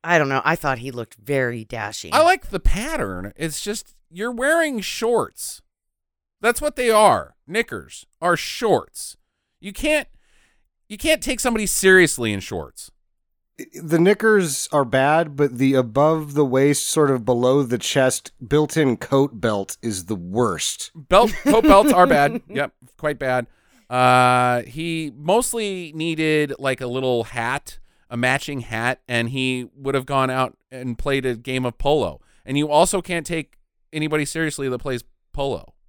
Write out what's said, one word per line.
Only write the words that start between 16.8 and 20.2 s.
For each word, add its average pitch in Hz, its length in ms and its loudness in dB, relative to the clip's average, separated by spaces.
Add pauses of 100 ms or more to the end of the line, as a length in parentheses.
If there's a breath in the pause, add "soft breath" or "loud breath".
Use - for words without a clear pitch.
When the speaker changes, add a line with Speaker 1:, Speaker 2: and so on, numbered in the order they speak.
Speaker 3:
sort 147 240 2
of 127 140 0
below 127 380 2
the 120 160 -2
chest, - 540 0 (140)
built-in 143 520 2
coat 135 420 0
belt 104 400 -2
is 98 240 -6
the 101 120 -6
worst. 92 800 -4